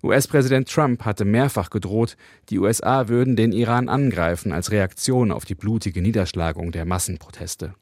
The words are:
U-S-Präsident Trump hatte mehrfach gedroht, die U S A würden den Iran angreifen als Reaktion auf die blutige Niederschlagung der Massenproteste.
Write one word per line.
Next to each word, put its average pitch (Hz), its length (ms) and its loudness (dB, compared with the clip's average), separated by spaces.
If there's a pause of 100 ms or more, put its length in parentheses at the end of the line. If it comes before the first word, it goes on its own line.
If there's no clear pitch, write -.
U-S-Präsident 131 680 2
Trump 131 320 0
hatte 107 200 -2
mehrfach 110 460 2
gedroht, 107 460 -2 (340)
die 101 100 0
U 95 60 2
S 113 180 0
A 127 240 2
würden 120 260 2
den 110 160 4
Iran 120 380 0
angreifen 87 640 0
als 85 180 -4
Reaktion 107 640 2
auf - 120 -6
die 95 120 -8
blutige 101 460 -2
Niederschlagung 85 680 -2
der 82 140 -6
Massenproteste. 90 960 -6